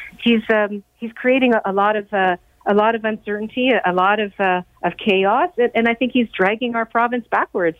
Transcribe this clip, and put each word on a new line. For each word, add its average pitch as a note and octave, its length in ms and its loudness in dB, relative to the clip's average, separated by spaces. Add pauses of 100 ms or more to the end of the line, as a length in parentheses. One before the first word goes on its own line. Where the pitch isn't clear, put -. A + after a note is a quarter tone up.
(240)
he's, A3+ 260 2
um, G#3 320 0 (140)
he's A3+ 160 -12
creating B3+ 420 2
a, A3 120 2
a F#3+ 80 -2
lot G3+ 240 2
of, G#3 160 -8
uh, F#3 240 0 (280)
a G#3 80 2
lot G#3+ 220 2
of G#3+ 80 -6
uncertainty, A3 680 -4
a, A#3+ 220 0
a - 20 0
lot F#3+ 260 2
of, G3+ 200 -4
uh, F#3 220 0 (220)
of F3 140 -2
chaos, G#3 600 0
and, A#3 180 0
and A#3 120 2
I A#3 60 0
think B3 200 -4
he's A#3+ 160 0
dragging A3+ 460 -2
our A3+ 100 -2
province A#3 440 -2
backwards, F#3+ 500 -2